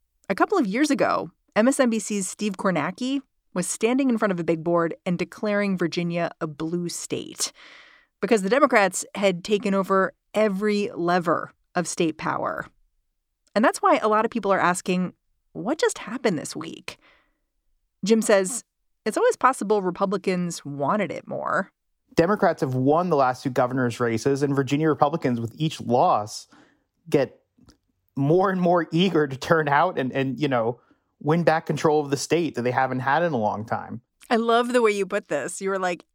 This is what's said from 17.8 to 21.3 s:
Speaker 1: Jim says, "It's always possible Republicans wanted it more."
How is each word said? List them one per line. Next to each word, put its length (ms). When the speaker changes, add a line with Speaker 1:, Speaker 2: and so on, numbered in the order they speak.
Speaker 1:
Jim 180
says, 420
"It's 120
always 180
possible 460
Republicans 840
wanted 460
it 160
more." 440